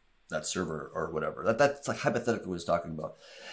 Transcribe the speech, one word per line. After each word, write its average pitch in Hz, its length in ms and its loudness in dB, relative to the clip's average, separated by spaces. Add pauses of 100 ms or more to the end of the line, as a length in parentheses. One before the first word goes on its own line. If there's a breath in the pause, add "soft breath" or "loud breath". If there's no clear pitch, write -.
(300)
that 80 160 -2
server 80 480 -2
or 82 180 -2
whatever. 78 340 -2
That, 113 120 4
that's, 143 300 4
like, 117 120 -2
hypothetically 117 500 0
what 90 60 -2
he's 82 100 -6
talking 85 260 2
about. 78 240 -6 (380 loud breath)